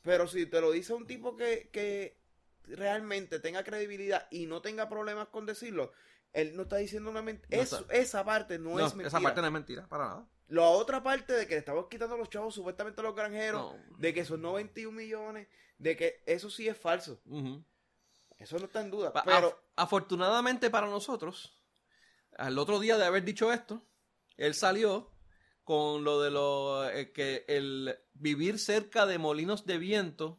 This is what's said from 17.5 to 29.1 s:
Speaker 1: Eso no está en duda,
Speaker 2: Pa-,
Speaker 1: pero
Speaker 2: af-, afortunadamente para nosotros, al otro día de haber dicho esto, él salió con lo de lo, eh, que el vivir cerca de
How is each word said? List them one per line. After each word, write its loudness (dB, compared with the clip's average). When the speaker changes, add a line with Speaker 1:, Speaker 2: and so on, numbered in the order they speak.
Speaker 1:
Eso -6
no -4
está -4
en -8
duda, -2
Speaker 2:
Pa-, 2
Speaker 1:
pero 8
Speaker 2:
af-, 0
afortunadamente 4
para 2
nosotros, -6
al -2
otro 2
día 4
de 6
haber 4
dicho 2
esto, -4
él 0
salió 2
con 2
lo 4
de 2
lo, 0
eh, -6
que -2
el -2
vivir 0
cerca 2
de 0